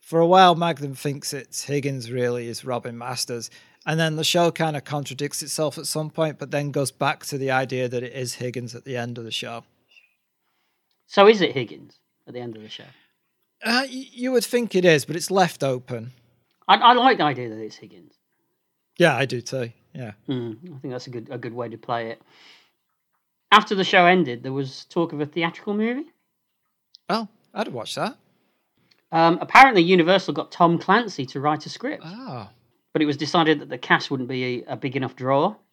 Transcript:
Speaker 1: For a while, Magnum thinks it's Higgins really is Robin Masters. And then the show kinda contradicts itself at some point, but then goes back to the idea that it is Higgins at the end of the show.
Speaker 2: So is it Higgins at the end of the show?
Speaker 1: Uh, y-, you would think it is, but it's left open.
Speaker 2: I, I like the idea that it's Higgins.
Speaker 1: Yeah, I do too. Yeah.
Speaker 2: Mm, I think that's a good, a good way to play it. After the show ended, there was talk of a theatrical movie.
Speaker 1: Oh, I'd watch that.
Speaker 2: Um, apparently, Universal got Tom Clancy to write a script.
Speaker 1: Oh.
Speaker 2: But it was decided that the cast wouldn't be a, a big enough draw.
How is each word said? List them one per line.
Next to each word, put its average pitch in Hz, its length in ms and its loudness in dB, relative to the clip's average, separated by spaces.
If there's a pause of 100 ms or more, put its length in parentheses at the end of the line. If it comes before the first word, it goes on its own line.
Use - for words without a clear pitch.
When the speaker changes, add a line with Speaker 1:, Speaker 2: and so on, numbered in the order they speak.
Speaker 1:
For 165 200 0
a 170 60 6
while, 180 280 8
Magnum 147 400 -4
thinks 139 380 -8
it's - 320 -12
Higgins 135 480 -4
really 120 360 -4
is 113 160 -12
Robin 123 340 -6
Masters. 120 500 -8 (380)
And 156 140 0
then 160 160 0
the 156 80 -4
show 170 260 4
kinda 156 300 -2
contradicts 143 640 -8
itself 151 360 -4
at 151 80 -10
some 156 240 -4
point, 156 280 -2
but 135 120 -12
then 143 200 -2
goes 139 200 -2
back - 360 -2
to 143 120 -8
the 131 120 -2
idea 127 380 -2
that 123 140 -4
it 123 120 -12
is 127 200 -6
Higgins 123 400 -8
at 117 100 -16
the 131 120 -8
end 120 220 -8
of 117 60 -12
the 110 60 -12
show. 117 340 -10 (1400)
Speaker 2:
So 202 220 6
is 220 140 6
it - 100 0
Higgins - 460 -10 (280)
at 120 80 -20
the 123 60 -10
end 117 160 -12
of 107 60 -18
the 110 60 -20
show? - 160 -18 (800)
Speaker 1:
Uh, 240 220 -2
y-, 262 260 -14
you 247 200 -4
would 240 120 2
think 240 300 -2
it 180 100 2
is, 156 200 6
but 151 120 -8
it's - 140 -6
left 185 320 0
open. 127 500 -6 (540)
Speaker 2:
I, 196 100 6
I 233 180 8
like 247 240 4
the 165 60 2
idea 123 260 -2
that 107 100 -12
it's 107 160 -14
Higgins. 90 380 -20 (840)
Speaker 1:
Yeah, 160 180 4
I 135 100 0
do 123 140 -6
too. 120 300 -8 (240)
Yeah. 117 180 -14 (160)
Speaker 2:
Mm, 120 280 -6 (200)
I - 20 -16
think 135 140 -12
that's 127 140 -12
a 131 40 -16
good, 120 200 -14
a 123 80 -12
good 120 140 -10
way 120 160 -10
to 113 100 -14
play 117 320 -6
it. - 120 -16 (1300)
After 208 240 6
the 190 100 0
show 185 220 6
ended, 147 360 4
there 131 100 -8
was 135 340 -6
talk 165 260 -2
of 147 80 -8
a 147 60 -2
theatrical 170 480 -6
movie. 240 320 -2 (1000)
Speaker 1:
Oh, 214 200 -2 (240)
I'd 196 160 -6
watch 113 280 -10
that. 190 200 -6 (960)
Speaker 2:
Um, 165 280 4
apparently, 226 420 8
Universal 175 520 4
got 151 160 -6
Tom 170 280 4
Clancy 190 480 0
to 139 140 -10
write 151 260 -2
a - 20 -14
script. - 360 -10
Speaker 1:
Oh. 160 440 -14 (440)
Speaker 2:
But 156 100 0
it 147 40 2
was 147 100 -2
decided 151 440 2
that 139 80 -16
the 135 100 -10
cast - 320 0
wouldn't 127 180 -4
be 127 400 -4
a, 143 40 -8
a 123 40 -8
big 127 200 -6
enough 131 200 -4
draw. 139 380 2 (180)